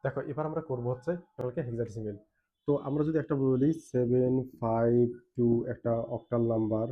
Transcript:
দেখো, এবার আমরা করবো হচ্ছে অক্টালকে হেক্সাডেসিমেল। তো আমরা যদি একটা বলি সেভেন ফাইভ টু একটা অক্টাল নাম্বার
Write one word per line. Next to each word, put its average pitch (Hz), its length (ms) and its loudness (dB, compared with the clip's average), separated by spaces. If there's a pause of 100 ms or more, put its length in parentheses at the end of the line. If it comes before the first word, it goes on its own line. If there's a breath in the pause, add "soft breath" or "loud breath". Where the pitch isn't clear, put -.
দেখো, 135 180 -4
এবার 151 240 -6
আমরা 156 160 -4
করবো 123 320 -4
হচ্ছে 127 180 -6
অক্টালকে 143 500 -6
হেক্সাডেসিমেল। 113 560 -6 (500)
তো 147 100 2
আমরা 143 260 -2
যদি 160 140 0
একটা 147 180 0
বলি 135 380 4
সেভেন 127 760 2 (100)
ফাইভ 117 600 2 (160)
টু 117 300 4
একটা 120 260 -4
অক্টাল 117 580 -2
নাম্বার 110 420 0